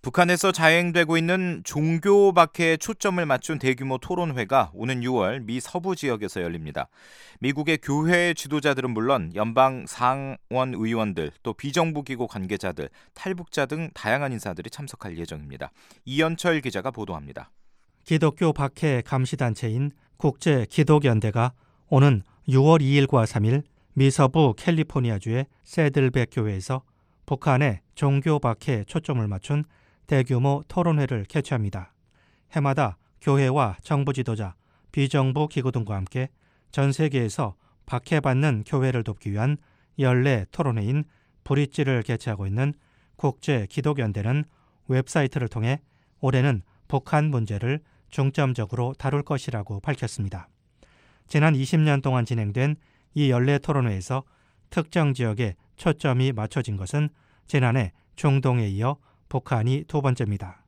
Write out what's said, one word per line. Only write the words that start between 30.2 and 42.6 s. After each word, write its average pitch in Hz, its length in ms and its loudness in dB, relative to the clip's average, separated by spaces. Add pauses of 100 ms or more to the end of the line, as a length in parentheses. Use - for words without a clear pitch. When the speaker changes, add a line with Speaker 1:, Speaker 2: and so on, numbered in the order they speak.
Speaker 2:
토론회를 147 560 0
개최합니다. 104 680 -4 (560)
해마다 139 480 0 (240)
교회와 135 600 2
정부 139 300 0
지도자, 113 440 -4 (340)
비정부 139 580 0
기구 131 240 -2
등과 107 220 -4
함께 127 340 -6 (420)
전 139 220 2
세계에서 127 600 -2 (320)
박해받는 135 800 0
교회를 131 380 0
돕기 104 280 -8
위한 123 240 0 (440)
연례 127 500 2
토론회인 131 540 -2 (400)
브릿지를 135 580 0
개최하고 107 440 -4
있는 127 280 -2 (420)